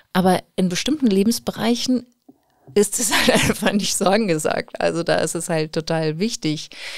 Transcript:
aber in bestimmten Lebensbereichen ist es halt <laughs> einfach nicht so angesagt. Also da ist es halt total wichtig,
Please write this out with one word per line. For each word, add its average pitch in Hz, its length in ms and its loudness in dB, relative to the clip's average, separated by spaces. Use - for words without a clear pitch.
aber 185 300 4
in 185 120 2
bestimmten 254 380 0
Lebensbereichen 226 1000 0
ist - 240 2
es 247 140 -2
halt - 180 4
<laughs> - 180 4
einfach 202 240 0
nicht 196 220 0
so - 120 0
angesagt. 190 760 0
Also 170 240 0
da 160 120 0
ist - 200 -2
es 170 120 -6
halt 156 240 -2
total 160 460 -2
wichtig, 165 520 -4